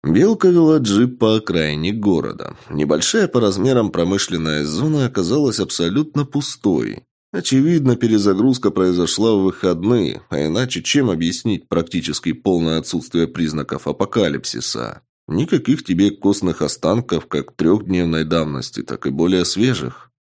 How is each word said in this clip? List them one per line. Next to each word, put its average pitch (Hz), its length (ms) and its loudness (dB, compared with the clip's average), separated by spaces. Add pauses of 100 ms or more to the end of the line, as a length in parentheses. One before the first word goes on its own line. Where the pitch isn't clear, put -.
Белка 180 460 4
вела 160 300 6
джип 123 400 2
по 110 180 2
окраине 82 560 -2
города. 87 640 -2 (140)
Небольшая 76 580 0
по 127 100 0
размерам 107 540 2
промышленная 85 720 -2
зона 131 400 -2
оказалась 117 560 0
абсолютно 123 640 -2
пустой. 85 800 -4 (280)
Очевидно, 135 640 2
перезагрузка 110 760 2
произошла 92 640 2
в 98 80 4
выходные, 92 880 0
а 76 160 -2
иначе 95 360 -2
чем 131 280 2
объяснить 85 580 -2
практически 82 640 -2
полное 82 460 0
отсутствие 82 500 -2
признаков 78 580 -6
апокалипсиса? 73 1160 -4 (260)
Никаких 131 560 0
тебе 92 260 2
костных 95 520 0
останков 85 640 -2
как - 280 -6
трёхдневной 87 680 2
давности, 78 580 -4
так - 240 -8
и 69 40 -2
более 87 340 2
свежих. 95 680 -2 (120)